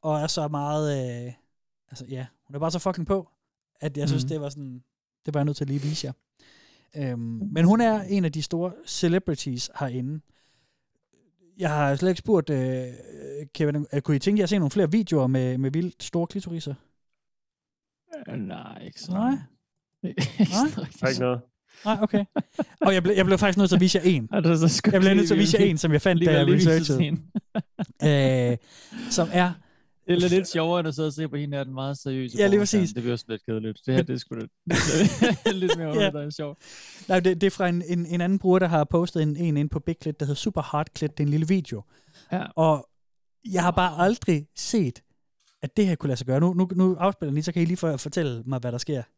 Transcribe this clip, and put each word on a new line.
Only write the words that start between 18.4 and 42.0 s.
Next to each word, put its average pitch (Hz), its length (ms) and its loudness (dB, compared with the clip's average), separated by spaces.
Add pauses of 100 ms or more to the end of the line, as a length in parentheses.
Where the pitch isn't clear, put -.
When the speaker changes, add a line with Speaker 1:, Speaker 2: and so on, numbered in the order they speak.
Speaker 2:
ikke 156 140 -18
så. 180 120 -10
Speaker 1:
Nej? 226 220 0 (380)
Speaker 2:
<laughs> - 360 -14
Ikke 135 200 -4 (100)
Speaker 1:
Nej? 208 80 6 (240)
Speaker 2:
så. - 100 -8 (200)
Speaker 3:
Der 127 60 0
er - 20 4
ikke 127 120 -2
noget. 123 200 0 (440)
Speaker 1:
Nej, 208 180 0
okay. 202 220 0 (560)
Og 196 140 4
jeg 185 120 2
ble-, 196 100 2
jeg 190 80 4
blev 185 140 4
faktisk 190 200 2
nødt 196 120 6
til 180 60 6
at 175 40 8
vise 190 180 4
jer 170 120 -2
en. 123 200 0
Speaker 2:
<laughs> - 20 -8
Er 202 80 2
du 165 160 4
så 160 120 6
skulle - 260 2
Speaker 1:
Jeg 190 60 6
blev 190 140 6
nødt - 20 6
Speaker 2:
lige 202 100 4
Speaker 1:
til - 80 4
at - 60 2
vise 202 160 4
jer 196 60 6
Speaker 2:
vise 185 80 6
Speaker 1:
en, 156 80 -2
som 160 140 2
jeg 147 100 4
fandt, 180 160 4
Speaker 2:
lige 170 120 4
Speaker 1:
da - 60 6
jeg 139 80 4
Speaker 2:
lige 139 100 4
vise 165 160 6
Speaker 1:
researchede. 156 380 2
Speaker 2:
en. - 240 -6 (720)
<laughs> 131 500 4
Speaker 1:
Øh, 120 40 0 (540)
som 170 220 0
er 180 200 2 (540)
Speaker 2:
Det 175 180 2
er 180 40 2
lidt 185 200 2
sjovere, 170 320 0
end 160 80 -2
at 151 60 -6
sidde 156 120 -4
og 151 60 -4
se 156 160 -6
på 131 80 -8
hende 143 200 -6
her, 139 80 -4
den 131 100 -14
meget 135 240 -6
seriøse 131 400 -6
Speaker 1:
Ja, 208 80 4
lige 196 120 4
Speaker 2:
pornostjerne. 208 240 2
Speaker 1:
præcis. 170 120 -2
Speaker 2:
Det 123 80 -6
bliver 120 100 -2
også 117 160 -6
lidt 110 180 -10
kedeligt. 110 400 -6
Det 131 80 0
her, 131 60 4
Speaker 1:
Men - 60 0
Speaker 2:
det 131 80 -4
er 127 40 -6
sgu - 160 -12
da 175 1160 0
<laughs> - 20 -
lidt 185 260 0
mere 165 80 -6
Speaker 1:
Ja. 151 60 -4
Speaker 2:
underholdende, 196 280 0
der 143 60 -8
er 151 40 -8
sjovt. 147 280 -10 (500)
Speaker 1:
Nej, 185 120 4
det, 180 200 2
det 190 60 4
er 190 40 4
fra 185 180 -2
en, 175 200 0
en, 170 180 0
en 175 140 -2
anden 185 180 2
bruger, 185 200 4
der 180 80 4
har 160 180 2
postet 170 380 0
en, 151 140 0
en 160 200 0
ind 147 140 0
på 156 100 -4
Big 165 220 -4
Clit, 151 180 -6
der 143 60 -2
hedder 139 120 -2
Super 190 240 -2
Hard 151 240 -4 (120)
Clit. 151 200 -4
Det 147 60 0
er - 20 0
en 143 40 0
lille 156 180 0
video. 160 340 -2 (500)